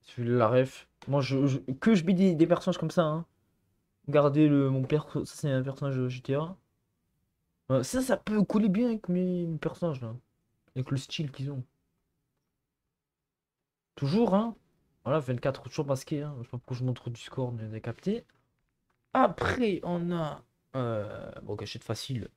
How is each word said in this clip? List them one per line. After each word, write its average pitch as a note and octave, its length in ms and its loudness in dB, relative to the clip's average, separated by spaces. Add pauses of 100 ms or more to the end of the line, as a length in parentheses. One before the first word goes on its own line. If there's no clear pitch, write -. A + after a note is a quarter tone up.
Celui-là, A#2+ 380 -2
la A2+ 100 6
ref. C3 400 2 (180)
Moi, C#3+ 140 2
je, C3+ 260 2
je, C3 120 2
que G#3+ 360 2
je E3 100 4
mets F#3+ 100 4
des, F#3 200 6
des D#3+ 120 6
personnages E3+ 320 2
comme D#3+ 120 -2
ça, E3+ 140 2
hein. D#3 220 -2 (800)
Regardez C#3+ 420 6
le, C#3 220 6
mon C3 140 0
père, D3+ 280 0
ça, - 140 -4
c'est - 260 -4
un C3 100 2
personnage C3+ 360 -4
de B2+ 100 0
G B2+ 140 -8
T C3+ 120 -2
A. D#3+ 220 -2 (1120)
Euh, - 120 4
ça, C4 200 -2
ça C4 160 0
peut G#3+ 260 2
coller A3 240 2
bien A3 200 2
avec A3 200 -4
mes, F3+ 380 0
mes E3 100 -4
personnages, D#3 460 -4
là. A2+ 120 -8 (600)
Avec C3 160 -6
le C#3 80 0
style C#3+ 340 -8
qu'ils C#3 180 -8
ont. C3+ 140 -10 (2250)
Toujours, F#3 400 2
hein. A3+ 200 0 (500)
Voilà, C#3 160 0
vingt-quatre, C3 420 -4
toujours C#3+ 240 -6
masqué, C#3 360 -4
hein. D3 160 -10
Je A#2 40 -10
sais - 80 -14
pas B2 80 -8
pourquoi B2 180 -8
je B2 80 -4
montre B2 220 -4
au B2 40 -8
Discord, B2 440 -8
mais A2 80 -8
vous A2 80 -8
avez A2 100 -10
capté. G3 460 -6 (880)
Après, A#3 680 2
on F3 280 -2
a, D#3 320 -4 (320)
euh, G#2+ 560 -4 (100)
bon, G#2 120 -8
gâchette A2 300 -10
facile. A2+ 520 -6